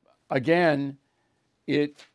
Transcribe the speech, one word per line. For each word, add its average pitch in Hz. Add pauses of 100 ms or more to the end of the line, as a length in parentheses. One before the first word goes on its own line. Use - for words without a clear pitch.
(280)
again, 143 (680)
it 147 (100)